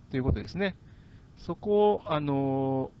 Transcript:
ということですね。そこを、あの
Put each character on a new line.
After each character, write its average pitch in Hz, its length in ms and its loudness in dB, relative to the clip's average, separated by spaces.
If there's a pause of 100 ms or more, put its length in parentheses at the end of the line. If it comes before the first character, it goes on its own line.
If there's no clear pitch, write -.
(120)
と 139 60 -4
い - 20 0
う 127 40 0
こ 131 100 2
と 104 80 -2
で - 60 -10
す - 100 -10
ね。 190 180 -2 (600)
そ - 180 -8
こ 208 380 4
を、 - 120 -4
あ 156 140 0
の 135 800 0